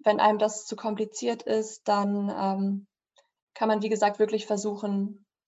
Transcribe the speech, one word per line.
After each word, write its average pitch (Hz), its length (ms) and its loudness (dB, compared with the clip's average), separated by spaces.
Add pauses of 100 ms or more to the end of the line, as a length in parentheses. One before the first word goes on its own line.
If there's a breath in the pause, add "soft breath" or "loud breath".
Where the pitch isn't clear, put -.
wenn 208 160 4
einem 214 180 6
das 214 280 0
zu 214 100 -8
kompliziert 220 680 -4
ist, 220 460 -4
dann, 202 480 2
ähm, 196 500 -2 (680 soft breath)
kann 220 140 0
man, 214 140 2
wie 214 80 -2
gesagt, 208 300 2
wirklich 214 260 0
versuchen, 202 800 -4 (200)